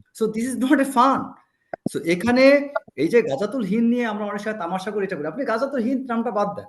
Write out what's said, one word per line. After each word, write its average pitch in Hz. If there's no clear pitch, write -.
So 220
this 233
is 226
not 262
a 269
fun। 262
So 139
এখানে 254
এই 156
যে 226
গাজাতুল 202
হিন্দ 226
নিয়ে 240
আমরা 208
অনেক 202
সময় 214
তামাশা 185
করি, 202
এটা 185
করি। 147
আপনি 247
গাজাতুল 247
হিন্দ 240
নামটা 226
বাদ 202
দেন। -